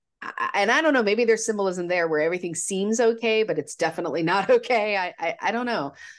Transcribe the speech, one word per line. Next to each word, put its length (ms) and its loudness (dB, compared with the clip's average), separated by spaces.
I, 340 -6
and 160 2
I 120 4
don't 100 4
know, 100 4
maybe 220 2
there's 220 2
symbolism 420 -2
there 180 2
where 140 2
everything 340 -2
seems 460 -2
okay, 440 2
but 140 -2
it's 180 -6
definitely 460 -2
not 280 2
<laughs> 80 8
okay. 400 0
I, 200 -4
I, 220 -4
I 120 -2
don't 140 -2
know. 280 -4